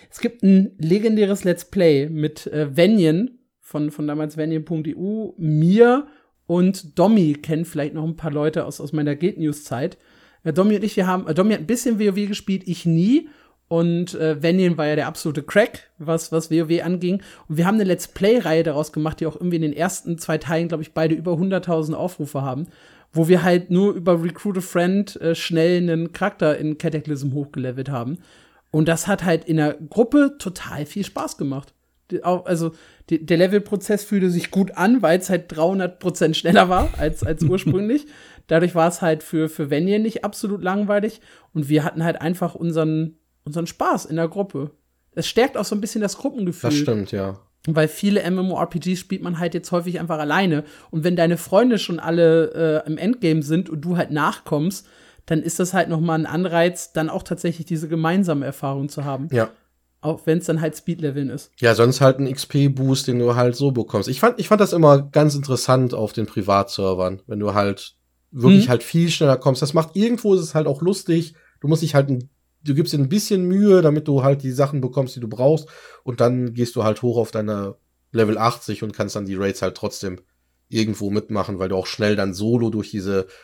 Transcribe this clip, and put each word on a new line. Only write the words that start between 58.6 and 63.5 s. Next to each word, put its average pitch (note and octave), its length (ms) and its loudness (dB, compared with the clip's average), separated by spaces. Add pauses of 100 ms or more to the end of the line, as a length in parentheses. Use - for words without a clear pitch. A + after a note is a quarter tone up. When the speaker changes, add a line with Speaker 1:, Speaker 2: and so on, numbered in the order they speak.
Speaker 1:
zu C#3 160 -10
haben. C#3 280 -6
Speaker 3:
Ja. A2+ 180 0 (500)
Speaker 1:
Auch D3+ 240 -6
wenn's E3+ 220 0
dann D#3+ 140 0
halt D#3+ 160 -4
Speedleveln D3 540 -4
ist. C3+ 280 -12
Speaker 3:
Ja, A#2 180 4
sonst A#2+ 240 4
halt C3 180 6
ein C3+ 80 -2
X-P-Boost, C3+ 800 0
den B2 140 0
du A#2+ 160 2
halt B2 180 2